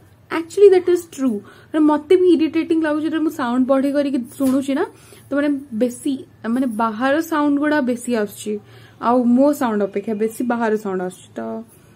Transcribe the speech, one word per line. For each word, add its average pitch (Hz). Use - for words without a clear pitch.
actually 381
that 359
is 349
true। 240
ମାନେ -
ମୋତେ 302
ବି 370
ଇରିଟେଟିଂ 320
ଲାଗୁଛି 302
ଯେତେବେଳେ 311
ମୁଁ 320
ସାଉଣ୍ଡ 247
ବଢ଼େଇ 269
କରିକି 277
ଶୁଣୁଛି 269
ନା, 349
ତ 269
ମାନେ 294
ବେଶୀ, 247
ମାନେ 240
ବାହାର 233
ସାଉଣ୍ଡ 294
ଗୁଡ଼ା 302
ବେଶୀ 240
ଆସୁଛି, 208
ଆଉ 247
ମୋ 262
ସାଉଣ୍ଡ 226
ଅପେକ୍ଷା 202
ବେଶୀ 220
ବାହାର 233
ସାଉଣ୍ଡ 190
ଆସୁଛି। -
ତ 226